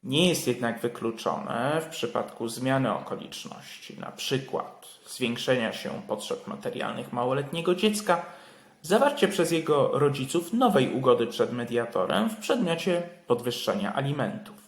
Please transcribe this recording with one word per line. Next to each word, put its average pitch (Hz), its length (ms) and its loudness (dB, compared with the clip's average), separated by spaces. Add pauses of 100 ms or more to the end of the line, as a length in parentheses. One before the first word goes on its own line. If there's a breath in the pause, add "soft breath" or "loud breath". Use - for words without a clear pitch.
Nie 160 260 4
jest 143 180 0
jednak 117 320 -2
wykluczone 120 1000 -2
w 160 40 -8
przypadku - 640 -4
zmiany 127 460 0
okoliczności, - 1040 -10
na - 120 -10
przykład - 760 -4 (200)
zwiększenia 120 680 0
się - 340 -8
potrzeb - 400 -6
materialnych - 680 -6
małoletniego 139 640 0
dziecka, 208 500 2 (560 loud breath)
zawarcie 226 460 4
przez 170 240 2
jego 151 480 2
rodziców 139 540 0
nowej 226 400 4
ugody 120 340 6
przed 117 260 0
mediatorem 117 760 0
w - 80 -8
przedmiocie 170 720 0 (180)
podwyższenia 117 680 0
alimentów. 139 600 -2 (120)